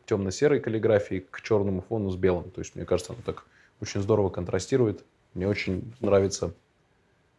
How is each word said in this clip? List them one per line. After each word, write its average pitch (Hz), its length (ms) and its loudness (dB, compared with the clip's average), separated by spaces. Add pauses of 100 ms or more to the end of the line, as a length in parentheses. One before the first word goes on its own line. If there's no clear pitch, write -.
тёмно-серой 110 540 2
каллиграфии 107 720 0
к - 120 -14
чёрному 101 400 0
фону 104 280 -2
с 90 60 -4
белым. 92 340 0
То - 100 -12
есть, - 140 -10
мне 90 100 -8
кажется, - 280 -2
она - 120 -14
так - 200 -8 (360)
очень 101 200 -4
здорово 101 300 4
контрастирует. 98 760 0 (300)
Мне 92 120 -2
очень 101 540 -4
нравится 98 540 2 (840)